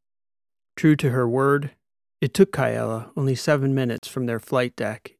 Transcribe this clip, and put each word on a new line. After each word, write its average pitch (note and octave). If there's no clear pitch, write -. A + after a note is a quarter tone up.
True D#3
to D3
her B2
word, C#3
it C#3+
took F#3+
Kyella A#2
only C3+
seven C#3
minutes B2
from B2+
their A#2
flight B2
deck A2